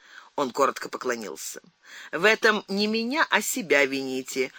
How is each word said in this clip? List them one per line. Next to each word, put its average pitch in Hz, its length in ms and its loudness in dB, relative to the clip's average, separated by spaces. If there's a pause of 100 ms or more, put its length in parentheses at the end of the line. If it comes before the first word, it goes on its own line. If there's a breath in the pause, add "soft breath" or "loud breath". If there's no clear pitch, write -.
(400 loud breath)
Он 135 120 0
коротко 131 360 0
поклонился. 117 760 -6 (520 loud breath)
"В 160 100 -2
этом 214 460 4
не 202 180 0
меня, 226 420 0
а 208 120 2
себя 147 440 2
вините. 131 720 -4